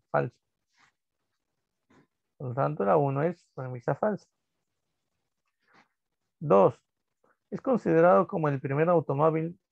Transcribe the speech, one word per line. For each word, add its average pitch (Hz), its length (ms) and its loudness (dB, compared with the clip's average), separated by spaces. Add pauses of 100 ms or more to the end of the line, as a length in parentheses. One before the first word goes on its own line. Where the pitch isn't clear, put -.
(120)
Falso. 143 240 -4 (2000)
Por 135 120 -12
lo 120 40 -8
tanto, 147 320 -4
la 190 120 2
uno 139 260 0
es 175 300 -6
premisa 127 420 -8
falsa. - 320 -4 (2000)
Dos, 175 420 2 (720)
¿es 202 100 -10
considerado 180 680 2
como 165 200 -4
el 139 140 -4
primer 147 260 -2
automóvil 160 720 0 (120)